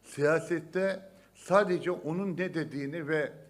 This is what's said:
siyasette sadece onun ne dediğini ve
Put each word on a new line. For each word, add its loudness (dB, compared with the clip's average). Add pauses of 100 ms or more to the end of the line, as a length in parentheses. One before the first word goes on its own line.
siyasette 0 (260)
sadece 2
onun -2
ne -2
dediğini -4
ve 0 (160)